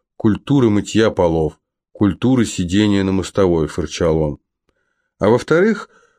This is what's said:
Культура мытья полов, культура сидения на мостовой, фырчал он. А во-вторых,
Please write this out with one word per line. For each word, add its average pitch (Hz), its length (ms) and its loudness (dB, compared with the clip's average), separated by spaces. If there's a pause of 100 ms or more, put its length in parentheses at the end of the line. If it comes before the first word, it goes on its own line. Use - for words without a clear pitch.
(160)
Культура 117 520 0
мытья 104 400 0
полов, 82 500 -2 (340)
культура 113 520 0
сидения 98 600 0
на 95 80 0
мостовой, 87 560 0
фырчал 80 500 -2
он. 76 200 -2 (800)
А 101 120 2
во-вторых, 175 580 0 (300)